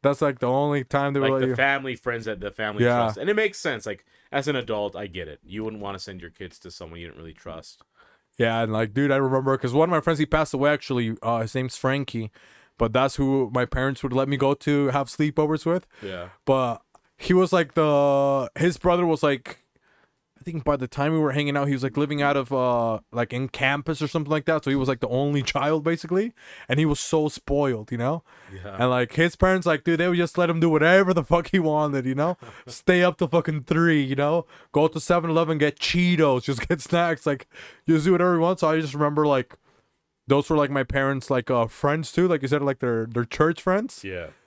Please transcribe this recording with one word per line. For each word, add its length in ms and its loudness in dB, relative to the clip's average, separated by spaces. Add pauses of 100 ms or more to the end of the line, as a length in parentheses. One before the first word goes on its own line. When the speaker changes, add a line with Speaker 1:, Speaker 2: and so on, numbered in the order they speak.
Speaker 1:
That's, 200 2
like, 160 0
the 100 -2
only 360 0
time 280 -2
they 80 0
were 60 0
Speaker 2:
Like, 60 2
Speaker 1:
like, 100 0
Speaker 2:
the 60 0
Speaker 1:
yeah. 80 -2
Speaker 2:
family 400 -2
friends 300 -6
that 140 -8
the 100 -8
family 340 -2
Speaker 1:
Yeah. 140 4
Speaker 2:
trusts. 200 -2
And 100 -4
it 80 0
makes 220 -2
sense. 260 -6
Like, 200 -10 (280)
as 160 -2
an 80 -2
adult, 400 -4
I 100 -10
get 220 -10
it. 160 -18
You 200 -10
wouldn't 180 -10
wanna 160 -8
send 220 -14
your 100 -16
kids 300 -18
to 100 -20
someone 300 -16
you 80 -14
didn't 100 -20
really 160 -16
trust. 480 -18 (560)
Speaker 1:
Yeah, 240 0
and, 100 -2
like, 220 -2
dude, 160 0
I 60 2
remember, 420 0
'cause 160 -4
one 140 4
of 20 -2
my 100 2
friends, 200 -2
he 60 0
passed 280 -2
away, 160 2
actually. 520 -2
Uh, 180 0
his 140 -6
name's 220 -4
Frankie. 540 -4 (460)
But 160 -2
that's 240 2
who 360 0
my 120 0
parents 400 -4
would 80 -4
let 160 0
me 80 -2
go 180 2
to 360 0
have 180 -2
sleepovers 580 -2
with. 180 -2 (160)
Speaker 2:
Yeah. 280 -10 (160)
Speaker 1:
But 380 0 (340)
he 180 0
was, 180 4
like, 220 0
the, 800 2
his 220 0
brother 280 2
was, 200 0
like, 400 -2 (760)
I 40 -20
think 180 -8
by 140 0
the 100 -6
time 260 -2
we 60 0
were 140 2
hanging 240 -2
out, 100 0
he 60 0
was, 100 -2
like, 140 -4
living 260 -2
out 140 2
of, 160 -2
uh, 480 0 (100)
like, 220 -4
in 160 -4
campus 520 -2
or 60 -2
something 240 -4
like 140 -2
that. 180 0
So 80 -2
he 60 2
was, 120 0
like, 120 -2
the 80 -4
only 340 0
child, 400 0
basically. 500 -2 (360)
And 100 2
he 80 4
was 140 0
so 280 0
spoiled, 640 -2
you 80 -6
know? 240 -2 (320)
Speaker 2:
Yeah. 240 -14
Speaker 1:
And, 120 2
like, 240 0
his 200 2
parents, 320 2
like, 160 0
dude, 160 2
they 100 2
would 80 2
just 220 0
let 100 4
him 120 0
do 100 4
whatever 420 6
the 120 2
fuck 260 2
he 80 2
wanted, 480 0
you 80 -2
know? 220 -2 (160)
Speaker 2:
<laughs> 160 -20
Speaker 1:
Stay 340 2
up 160 2
till 80 0
fucking 380 0
three, 360 4
you 140 -2
know? 320 0 (240)
Go 160 4
to 140 -2
seven 280 0
eleven, 300 2
get 220 0
Cheetos, 640 2
just 240 2
get 120 4
snacks, 460 0
like, 220 -2 (400)
just 160 4
do 80 4
whatever 220 4
he 60 2
wants. 200 2
So 100 2
I 100 2
just 140 -6
remember, 320 2
like, 300 0 (720)
those 200 2
were, 80 2
like, 140 2
my 140 0
parents', 460 -2
like, 200 0
uh, 160 2
friends, 460 -4
too. 160 2
Like 140 0
you 60 -4
said, 140 0
like, 160 -2
their, 280 -2
their 180 -2
church 360 0
friends. 440 -4
Speaker 2:
Yeah. 240 -10 (180)